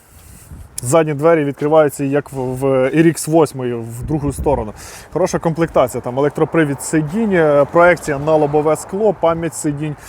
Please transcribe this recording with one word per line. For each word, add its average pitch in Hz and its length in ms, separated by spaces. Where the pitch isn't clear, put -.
Задні 151 320
двері 156 300
відкриваються, 147 600
як 139 280
в, 143 40
в 127 280
R 156 220
X 156 220
восьмої, 139 440
в 117 300
другу 143 300
сторону. 120 400
Хороша 170 260
комплектація, 160 640
там 123 180
електропривід 147 600
сидінь, 175 520
е, 151 380
проекція 170 480
на 156 160
лобове 151 400
скло, 196 440
пам'ять 165 360
сидінь, 147 400